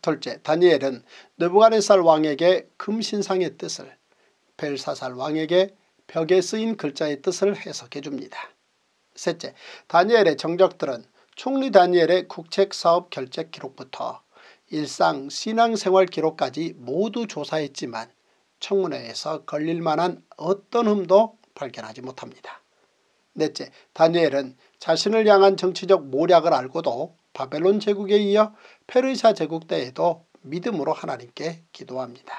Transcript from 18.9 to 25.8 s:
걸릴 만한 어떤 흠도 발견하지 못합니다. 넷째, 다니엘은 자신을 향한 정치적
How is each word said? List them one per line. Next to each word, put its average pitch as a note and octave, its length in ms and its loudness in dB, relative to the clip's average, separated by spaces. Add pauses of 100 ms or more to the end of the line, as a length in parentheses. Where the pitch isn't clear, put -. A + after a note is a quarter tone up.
걸릴 D#3+ 360 -4
만한 E3 420 -2 (140)
어떤 G3 500 -2
흠도 G#3 520 2 (160)
발견하지 A#2 460 -14
못합니다. - 600 -18 (720)
넷째, D3 360 -6 (220)
다니엘은 D3+ 640 2 (240)
자신을 G#3 480 0
향한 G3 300 8
정치적 F#3 480 2